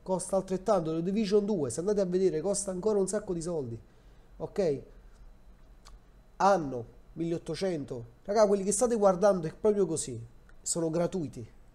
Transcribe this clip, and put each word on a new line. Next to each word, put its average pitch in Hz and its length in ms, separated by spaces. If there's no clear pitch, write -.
costa 185 340
altrettanto, 185 560
The 165 100
Division 202 440
due, 156 240
se 120 100
andate 202 220
a - 20
vedere, 175 380
costa 190 280
ancora 202 280
un 190 100
sacco 202 240
di 170 80
soldi, 147 400
ok? 156 460
Anno 151 500
milleottocento, 160 920
raga, 214 220
quelli 196 180
che 202 80
state 240 240
guardando 190 500
è 156 80
proprio 202 320
così, 139 340
sono 165 300
gratuiti, 156 580